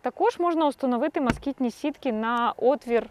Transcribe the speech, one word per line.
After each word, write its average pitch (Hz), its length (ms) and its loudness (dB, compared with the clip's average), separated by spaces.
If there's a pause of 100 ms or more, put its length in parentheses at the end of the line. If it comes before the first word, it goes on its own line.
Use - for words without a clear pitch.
Також 359 380 0
можна 330 280 2
установити 277 540 0
москітні 254 500 -2
сітки 285 400 -4
на 233 460 -2
отвір 233 540 0